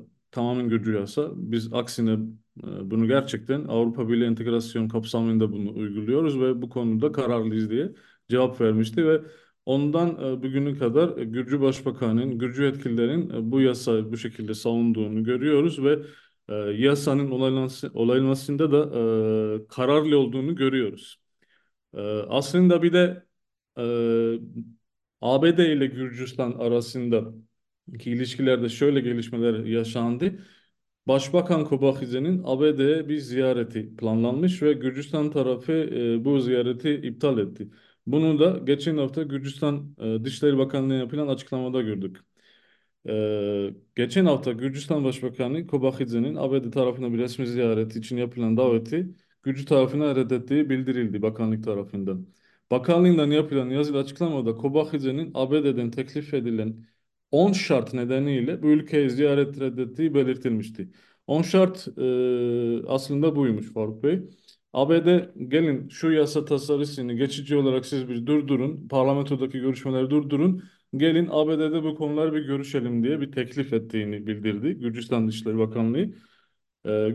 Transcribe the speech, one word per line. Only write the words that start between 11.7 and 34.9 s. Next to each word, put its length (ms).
Gürcü 240
yetkililerin, 640
e, 220
bu 100
yasayı 500
bu 60
şekilde 360
savunduğunu 720
görüyoruz 600
ve, 160
e, 60
yasanın 760
onaylansı-, 600
onaylanmasında 800
da, 140
e, 40
kararlı 500
olduğunu 380
görüyoruz. 640
E, 80
aslında 540
bir 100
de, 320
e, 60
A 220
B 140
D 160
ile 120
Gürcistan 680
arasında 800
ki 120
ilişkilerde 580
şöyle 320
gelişmeler 640
yaşandı. 720
Başbakan 580
Kobakhidze'nin 800
A 160
B 160
D'ye 320
bir 80
ziyareti 800
planlanmış 640
ve 120
Gürcistan 580